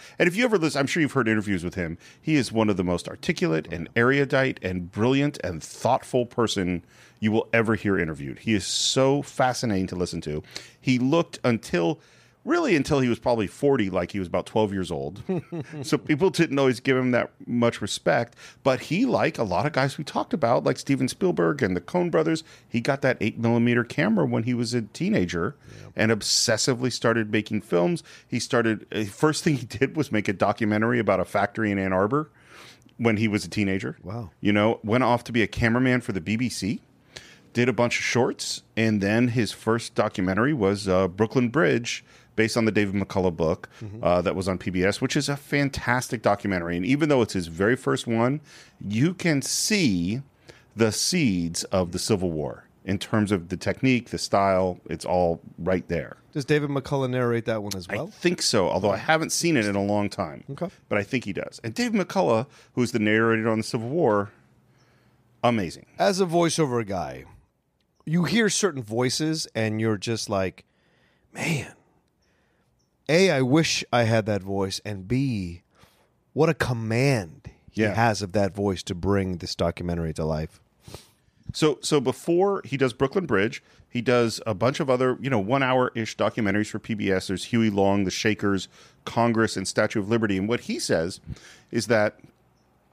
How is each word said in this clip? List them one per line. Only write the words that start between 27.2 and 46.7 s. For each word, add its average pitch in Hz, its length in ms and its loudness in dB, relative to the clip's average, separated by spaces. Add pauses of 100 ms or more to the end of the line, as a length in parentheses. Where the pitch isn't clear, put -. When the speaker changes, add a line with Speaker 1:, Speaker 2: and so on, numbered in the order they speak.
Speaker 1:
making 107 300 -2
films. 175 420 0 (240)
He 123 140 -4
started, 113 500 0
uh, 107 140 -4
first 151 400 0
thing 147 140 2
he 120 80 -8
did 135 300 -2
was 151 140 -2
make 107 160 0
a 104 60 0
documentary 107 640 0
about 98 220 2
a 90 40 -2
factory 104 460 -2
in 98 80 0
Ann 95 140 0
Arbor 110 380 2 (640)
when 113 220 2
he 110 100 2
was 101 160 0
a 87 40 -10
teenager. 98 540 -2
Speaker 2:
Wow. 101 280 -12 (100)
Speaker 1:
You 104 120 2
know, 104 300 4
went 110 220 2
off 117 200 2
to - 80 -10
be 113 100 2
a 98 40 4
cameraman 123 540 2
for 117 100 -6
the 95 100 -4
B 95 160 -2
B 120 120 -2
C. 101 320 -4 (720)
Did 120 140 2
a 127 60 2
bunch 117 240 0
of - 40 -4
shorts, - 600 -2 (160)
and 110 240 2
then 113 260 2
his 117 240 0
first - 420 -4
documentary 107 600 0
was, 101 340 0
uh, 95 180 4
Brooklyn 110 440 0
Bridge, 131 520 0 (320)
based 110 220 0
on 117 80 4
the 110 80 4
David 101 220 2
McCullough 92 420 0
book, 82 320 0 (140)
Speaker 2:
Mm-hmm. 107 200 -12
Speaker 1:
uh, 87 200 4
that 85 120 0
was 92 140 -4
on 92 80 0
P 98 140 -6
B 90 120 0
S, 101 200 2
which 135 160 0
is 139 100 -2
a 143 80 -4
fantastic 131 840 -2
documentary. 90 560 0